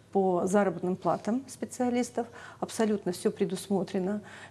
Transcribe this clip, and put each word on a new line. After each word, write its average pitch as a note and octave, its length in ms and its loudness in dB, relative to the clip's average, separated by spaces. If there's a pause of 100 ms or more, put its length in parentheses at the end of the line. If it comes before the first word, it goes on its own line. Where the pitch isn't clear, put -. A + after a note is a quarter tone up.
(120)
по F#3 340 4
заработным F#3 500 2
платам G#3 520 0
специалистов, A#3+ 800 -2 (340)
абсолютно G3+ 520 0
все G3+ 180 0
предусмотрено. F#3+ 920 -2 (300)